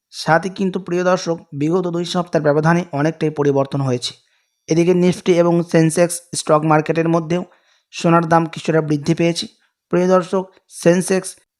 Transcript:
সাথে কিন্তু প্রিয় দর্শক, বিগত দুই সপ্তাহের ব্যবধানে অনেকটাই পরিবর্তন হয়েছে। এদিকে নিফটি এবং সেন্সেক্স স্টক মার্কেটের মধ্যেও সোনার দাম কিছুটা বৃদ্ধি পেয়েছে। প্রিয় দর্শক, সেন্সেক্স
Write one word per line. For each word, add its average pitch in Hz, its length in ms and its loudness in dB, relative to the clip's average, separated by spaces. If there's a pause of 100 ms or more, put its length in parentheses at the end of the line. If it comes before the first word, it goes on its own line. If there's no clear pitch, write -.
(120)
সাথে 165 360 0
কিন্তু 190 300 -4
প্রিয় 180 260 -4
দর্শক, 180 320 -2 (160)
বিগত 160 360 -2
দুই 170 180 -4
সপ্তাহের 170 400 -4
ব্যবধানে 156 360 2 (100)
অনেকটাই 156 460 -2
পরিবর্তন 139 420 0
হয়েছে। 127 320 -4 (560)
এদিকে 170 260 2
নিফটি 180 420 2
এবং 170 180 4 (160)
সেন্সেক্স 165 460 2 (200)
স্টক 151 280 2
মার্কেটের 160 440 0
মধ্যেও 170 340 -2 (520)
সোনার 170 340 2
দাম 165 180 4
কিছুটা 156 340 -2
বৃদ্ধি 151 340 -2
পেয়েছে। 170 320 -2 (460)
প্রিয় 180 160 2
দর্শক, 185 340 0 (320)
সেন্সেক্স 185 540 0 (320)